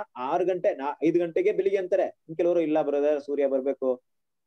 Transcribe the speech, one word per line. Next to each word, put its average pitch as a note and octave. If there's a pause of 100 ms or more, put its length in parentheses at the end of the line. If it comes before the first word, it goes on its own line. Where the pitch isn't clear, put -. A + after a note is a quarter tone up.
(160)
ಆರು D3+
ಗಂಟೆ, F3+
ನಾ-, C#3
ಐದು E3+
ಗಂಟೆಗೆ F3
ಬೆಳಿಗ್ಗೆ F#3+
ಅಂತಾರೆ. F#3 (120)
ಇನ್ D#3+
ಕೆಲವರು F3
ಇಲ್ಲ D#3
ಬ್ರದರ್, C#3+
ಸೂರ್ಯ C#3+
ಬರ್ಬೇಕು C3 (440)